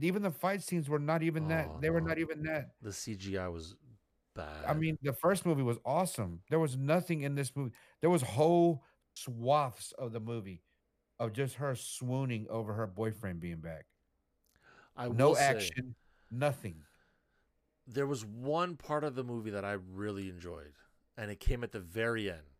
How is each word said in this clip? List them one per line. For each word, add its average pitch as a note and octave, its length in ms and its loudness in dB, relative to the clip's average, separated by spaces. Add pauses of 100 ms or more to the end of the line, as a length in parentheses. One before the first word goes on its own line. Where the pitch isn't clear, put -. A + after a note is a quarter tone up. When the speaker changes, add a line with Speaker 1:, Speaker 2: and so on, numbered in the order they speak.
Speaker 1:
even F3+ 200 2
the G3 80 0
fight F#3 320 -2
scenes E3 280 -2
were D3+ 80 2
not D#3 240 2
even D#3 260 0
that, D#3+ 220 2
Speaker 2:
Oh, D#3 100 -8
Speaker 1:
they D#3 80 2
were E3 140 4
Speaker 2:
no. D#3+ 60 0
Speaker 1:
not D#3+ 100 0
even D#3 240 -4
that. D#3 300 -4 (100)
Speaker 2:
The G#2+ 100 -8
C A2 220 -6
G G2 240 -4
I F#2 100 -2
was E2+ 260 -8 (600)
bad. D2+ 320 -8
Speaker 1:
I D3+ 60 4
mean, D#3 260 0
the C3+ 140 -2
first F3+ 320 4
movie D3 160 4
was A#2+ 240 2
awesome. A#2 540 0 (100)
There D#3 100 4
was C#3 160 2
nothing D#3 460 2
in C#3+ 120 -2
this C#3 220 -2
movie. C3+ 160 -2 (300)
There E3 80 6
was F3 100 6
whole D#3 640 6 (300)
swaths B2 840 0
of A#2+ 160 -6
the A2+ 80 -6
movie G#2+ 400 -6 (580)
of A#2 140 -2
just C3 220 -2
her C#3 200 -2
swooning B2 760 -4
over A2 240 -4
her A2 120 -2
boyfriend G2+ 540 -4
being E2+ 220 -6
back. D#2+ 240 -10 (1080)
Speaker 2:
I A#2+ 140 -6
Speaker 1:
No A#2+ 200 6
Speaker 2:
will E3 80 8
say, - 80 6
Speaker 1:
action, B2+ 500 0 (360)
nothing. A#2 520 -2 (1040)
Speaker 2:
there C3+ 220 0
was C3+ 180 -2
one C#3+ 520 -2
part D3+ 260 -2
of C#3+ 140 -2
the C3 80 -2
movie A#2 260 -4
that G2+ 140 -2
I G2+ 80 0 (200)
really G2 360 -4
enjoyed, E2+ 460 -12 (440)
and G#2+ 140 -6
it G2+ 80 -12
came A#2+ 240 2
at A2+ 80 -6
the G#2+ 80 -8
very G#2+ 500 -2
end. E2+ 80 -6 (220)